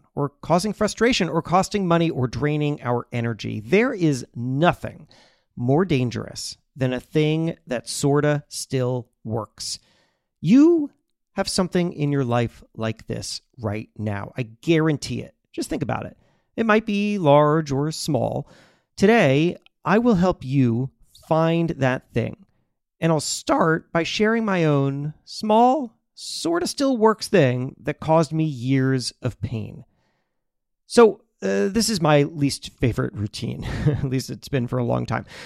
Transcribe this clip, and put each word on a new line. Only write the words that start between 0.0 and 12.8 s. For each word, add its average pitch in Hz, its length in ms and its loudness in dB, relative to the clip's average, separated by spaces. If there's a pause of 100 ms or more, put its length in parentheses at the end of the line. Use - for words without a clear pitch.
or 143 140 -4
causing 180 440 -2
frustration, 214 560 0
or 165 120 -2
costing 190 460 0
money, 170 220 2
or 127 180 -2
draining 147 540 -2
our 123 300 -4
energy. 113 480 -4
There 190 340 2
is 156 320 0 (100)
nothing 131 720 -2 (480)
more 135 300 2
dangerous 123 720 -4 (180)
than 131 180 -2
a 127 60 -4
thing 156 580 -2 (100)
that 120 200 -8
sorta 147 640 0
still 127 600 -6 (140)
works. - 560 -8 (640)
You 285 500 4 (420)
have 196 140 -4
something 180 460 0
in 147 180 -2
your 139 140 0
life 117 380 -2 (120)
like 110 320 -6